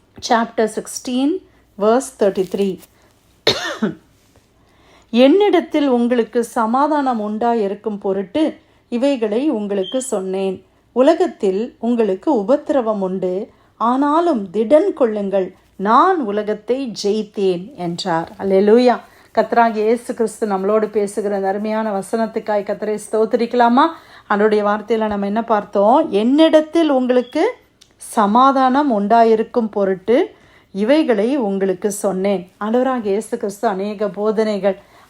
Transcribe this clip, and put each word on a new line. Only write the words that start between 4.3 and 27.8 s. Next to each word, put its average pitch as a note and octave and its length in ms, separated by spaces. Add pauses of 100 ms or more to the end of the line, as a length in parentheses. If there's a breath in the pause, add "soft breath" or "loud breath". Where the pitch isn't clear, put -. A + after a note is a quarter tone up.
"என்னிடத்தில் D#4+ 800
உங்களுக்கு A#3+ 560
சமாதானம் B3+ 760
உண்டாயிருக்கும் G#3 800
பொருட்டு G3+ 580 (300 soft breath)
இவைகளை A#3+ 640
உங்களுக்கு G#3 520
சொன்னேன். F#3+ 640 (280 soft breath)
உலகத்தில் B3+ 880
உங்களுக்கு A3+ 560
உபத்திரவம் A3 680
உண்டு, F#3 500 (260 soft breath)
ஆனாலும் C#4 760
திடன் D4 400
கொள்ளுங்கள், G3 640 (220 soft breath)
நான் D4 440
உலகத்தை G#3+ 720 (100)
ஜெயித்தேன்" G3+ 720
என்றார். E3+ 640
அல்லேலூயா. G#3 600 (340 loud breath)
கர்த்தராகிய A3+ 420
இயேசு A3+ 380
கிறிஸ்து A3 320
நம்மளோடு G#3 440
பேசுகிற G#3 460
அந்த G3 120
அருமையான G#3+ 500
வசனத்துக்காய் G#3+ 640
கர்த்தரை G#3 340 (120)
ஸ்தோத்திரிக்கலாமா? A#3+ 760 (440 loud breath)
ஆண்டவருடைய G#3 340
வார்த்தையில G#3+ 420
நம்ம G3+ 200
என்ன A3 180
பார்த்தோம்? A3+ 640
"என்னிடத்தில் D#4 800
உங்களுக்கு B3+ 680 (420)